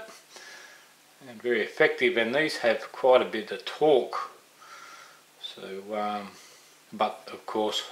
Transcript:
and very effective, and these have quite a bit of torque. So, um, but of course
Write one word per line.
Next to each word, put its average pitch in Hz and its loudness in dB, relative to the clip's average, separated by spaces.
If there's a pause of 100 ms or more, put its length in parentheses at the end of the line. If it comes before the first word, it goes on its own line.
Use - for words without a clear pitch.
(1300)
and 113 -16
very 117 2
effective, 143 2
and 117 2
these 151 0
have 113 0
quite 127 6
a 101 -4
bit 101 -6
of 95 -8
torque. - 2 (1200)
So, 98 -12
um, 104 -4 (640)
but 107 -2
of - -16
course 107 -2